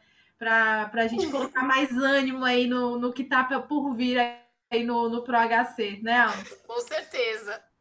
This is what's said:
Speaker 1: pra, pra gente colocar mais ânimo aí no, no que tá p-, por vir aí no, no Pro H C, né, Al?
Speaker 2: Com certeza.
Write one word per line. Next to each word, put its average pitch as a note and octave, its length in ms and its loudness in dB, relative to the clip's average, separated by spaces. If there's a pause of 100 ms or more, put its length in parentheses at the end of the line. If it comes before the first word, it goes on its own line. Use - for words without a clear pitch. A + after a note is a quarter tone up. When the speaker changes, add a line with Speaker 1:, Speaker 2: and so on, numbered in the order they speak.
(380)
Speaker 1:
pra, A3 520 2
pra A3+ 180 0
gente D#4+ 220 -2
colocar C4 340 -2
mais C4+ 280 2
ânimo C4 520 0
aí B3 240 2
no, A#3+ 300 0
no B3 160 -2
que C4+ 100 -6
tá B3+ 200 2
p-, B3+ 160 -2
por C#4 340 -2
vir B3 240 0 (540)
aí A#3 120 0
no, A#3 260 0
no A#3+ 140 -4
Pro B3 140 0
H A3+ 280 4
C, G3+ 360 -6
né, A#3 180 2
Al? A3 140 4 (320)
Speaker 2:
Com A#3 160 -6
certeza. A3 800 -6 (200)